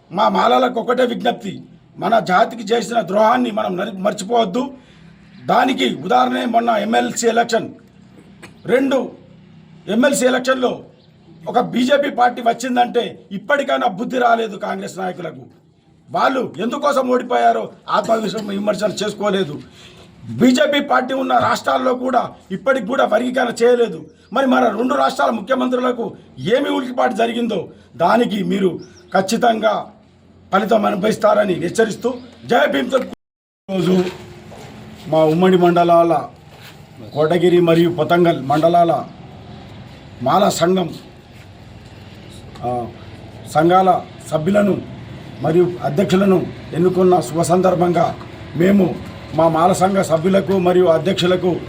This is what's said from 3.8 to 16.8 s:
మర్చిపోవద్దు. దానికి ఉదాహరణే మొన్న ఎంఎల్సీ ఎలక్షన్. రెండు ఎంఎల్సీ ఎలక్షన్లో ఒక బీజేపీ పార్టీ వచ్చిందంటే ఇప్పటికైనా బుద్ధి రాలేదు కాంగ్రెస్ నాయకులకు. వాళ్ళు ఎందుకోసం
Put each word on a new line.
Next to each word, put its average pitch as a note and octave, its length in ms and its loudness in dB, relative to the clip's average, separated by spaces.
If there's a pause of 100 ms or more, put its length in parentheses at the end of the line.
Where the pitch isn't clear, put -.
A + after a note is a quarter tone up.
మర్చిపోవద్దు. A3+ 760 -2 (720)
దానికి A#3+ 580 0
ఉదాహరణే B3 400 0
మొన్న A#3 260 0
ఎంఎల్సీ A3+ 580 0
ఎలక్షన్. A3+ 400 0 (1000)
రెండు C4 460 0 (760)
ఎంఎల్సీ A#3+ 380 2
ఎలక్షన్లో B3+ 580 -2 (640)
ఒక G3+ 120 0
బీజేపీ B3+ 500 0
పార్టీ B3 320 0
వచ్చిందంటే A#3 880 -2
ఇప్పటికైనా C4 540 -2
బుద్ధి A#3 320 -4
రాలేదు A3+ 380 0
కాంగ్రెస్ G3 420 -8
నాయకులకు. E3 480 -10 (640)
వాళ్ళు A#3+ 480 -2
ఎందుకోసం C4 520 0